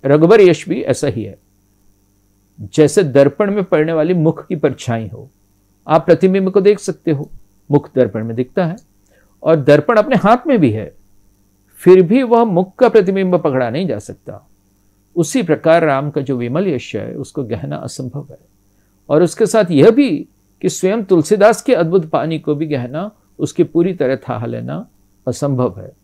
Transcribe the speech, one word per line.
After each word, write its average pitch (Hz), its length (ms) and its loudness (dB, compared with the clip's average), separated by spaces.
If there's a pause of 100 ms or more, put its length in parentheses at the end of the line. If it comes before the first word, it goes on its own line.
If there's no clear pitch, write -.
रघुवर 160 360 6
यश 175 280 4
भी 135 120 -4
ऐसा 135 260 -4
ही 110 160 -6
है, 98 160 -14 (1200)
जैसे 151 420 2
दर्पण 139 480 2
में 202 120 -2
पड़ने 165 300 -2
वाली 160 200 0
मुख 160 340 -2
की - 80 -6
परछाई 120 520 -4
हो। 113 220 -18 (580)
आप 160 180 0
प्रतिबिंब 190 440 2
को 196 120 2
देख 202 180 2
सकते - 320 -6
हो, 143 180 -4 (420)
मुख 143 240 2
दर्पण 113 280 0
में 113 120 -8
दिखता 127 300 -4
है 165 100 -6 (680)
और 160 120 4
दर्पण 147 420 4
अपने 320 180 0
हाथ 208 220 4 (100)
में 254 120 2
भी 135 120 2
है, 104 220 -8 (920)
फिर 185 180 8
भी 220 220 2
वह 233 200 2
मुख 185 320 -2
का 247 140 4
प्रतिबिंब 190 480 2
पकड़ा 131 320 -2
नहीं 160 180 -6
जा 107 120 -6
सकता। - 480 -18 (680)
उसी 185 280 -2
प्रकार 165 420 2
राम 143 240 -2
का 143 120 -6
जो 131 160 -6
विमल 131 300 -4
यश 135 280 -6
है, 110 200 -8
उसको 139 280 -10
गहना 117 320 -8
असंभव 135 560 -12
है। - 60 -20 (720)
और 156 140 4
उसके 180 220 -2
साथ 202 260 0
यह 156 200 6
भी 262 180 2 (520)
कि 180 80 -2
स्वयं 196 340 -4
तुलसीदास 202 580 2
के - 120 0
अद्भुत 165 360 0
पानी 156 300 -4
को 151 160 -4
भी 151 100 -6
गहना 151 460 -8 (280)
उसकी - 240 -2
पूरी 175 300 -2
तरह 135 220 -2 (140)
थाह 117 160 -6
लेना 123 400 -10 (420)
असंभव 127 520 -4
है। 95 120 -18 (120)